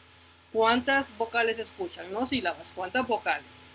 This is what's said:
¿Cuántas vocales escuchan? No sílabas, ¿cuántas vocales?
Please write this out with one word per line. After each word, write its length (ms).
¿Cuántas 680
vocales 420
escuchan? 520
No 140
sílabas, 500
¿cuántas 320
vocales? 680